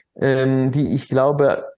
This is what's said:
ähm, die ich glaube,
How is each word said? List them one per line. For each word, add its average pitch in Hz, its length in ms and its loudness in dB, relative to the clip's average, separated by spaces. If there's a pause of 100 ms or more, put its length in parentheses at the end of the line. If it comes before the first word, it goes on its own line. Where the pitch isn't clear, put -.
(140)
ähm, 131 560 0
die 131 220 -2
ich 131 160 -4
glaube, 139 560 0 (140)